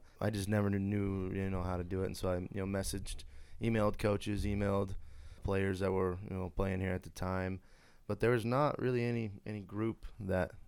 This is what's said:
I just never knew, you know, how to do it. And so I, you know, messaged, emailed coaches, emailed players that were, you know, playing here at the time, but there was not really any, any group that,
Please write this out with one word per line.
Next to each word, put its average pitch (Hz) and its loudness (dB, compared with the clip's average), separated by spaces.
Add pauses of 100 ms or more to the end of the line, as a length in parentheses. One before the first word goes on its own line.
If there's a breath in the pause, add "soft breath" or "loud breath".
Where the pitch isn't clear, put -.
(200 soft breath)
I 104 2
just 98 -2
never 104 4
knew, 98 0
you 95 0
know, 92 0
how 90 0
to 90 -2
do 92 -2
it. 95 0
And - -4
so 92 -2
I, 90 2
you 92 -4
know, - -2
messaged, 98 -4 (360 soft breath)
emailed 110 4
coaches, 101 2
emailed 101 2 (500 soft breath)
players 98 2
that 95 2
were, 92 2 (120)
you 98 -4
know, 92 -4
playing 95 2
here 92 2
at 92 -2
the 85 -10
time, 92 -2 (480 soft breath)
but 104 -2
there 113 6
was 117 4
not 131 2
really 123 2
any, 117 0 (160)
any 107 -6
group 104 -4 (120)
that, 92 0 (180)